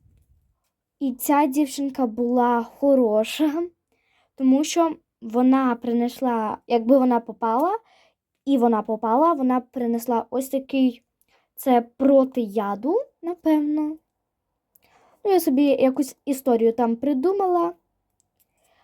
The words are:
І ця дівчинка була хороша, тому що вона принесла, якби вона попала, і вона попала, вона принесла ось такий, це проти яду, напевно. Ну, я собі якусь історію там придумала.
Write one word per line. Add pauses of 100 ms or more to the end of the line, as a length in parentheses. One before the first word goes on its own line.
(1000)
І
ця
дівчинка
була
хороша, (720)
тому
що (240)
вона
принесла,
якби
вона
попала, (680)
і
вона
попала,
вона
принесла
ось
такий, (540)
це (160)
проти
яду, (220)
напевно. (1300)
Ну,
я
собі
якусь
історію
там
придумала. (1120)